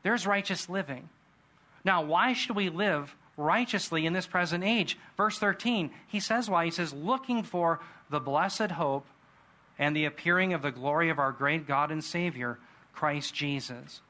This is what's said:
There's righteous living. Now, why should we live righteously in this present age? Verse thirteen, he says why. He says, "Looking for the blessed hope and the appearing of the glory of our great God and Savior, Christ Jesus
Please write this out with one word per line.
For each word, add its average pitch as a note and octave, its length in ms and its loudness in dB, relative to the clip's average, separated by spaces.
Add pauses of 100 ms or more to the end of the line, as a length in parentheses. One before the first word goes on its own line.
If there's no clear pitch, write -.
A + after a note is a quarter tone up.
There's G3+ 240 2
righteous G3 420 0
living. D#3+ 400 -6 (760)
Now, F#3 180 4
why F3+ 300 4
should A#3+ 240 -2
we G3 120 2
live D#3+ 460 0 (220)
righteously E3 680 0
in E3 80 2
this F#3 140 -2
present F3 380 0
age? G#3+ 340 0 (180)
Verse G#3+ 220 0
thirteen, G3+ 520 0 (160)
he G#3 140 -4
says A3+ 300 -2
why. E3+ 140 4
He E3 60 0
says, D#3+ 220 -4
"Looking A3+ 500 -2
for E3 380 0 (300)
the D3 100 0
blessed F3 520 0
hope D3 340 -2 (720)
and D3 160 2
the D3+ 100 2
appearing F3+ 480 2
of D#3 100 -2
the C#3+ 100 0
glory D3 360 0
of D3 100 0
our C3+ 140 2
great C#3+ 340 0
God C#3+ 240 2
and D#3 120 -2
Savior, C3 560 -4 (340)
Christ D3 400 -2
Jesus C#3 760 -6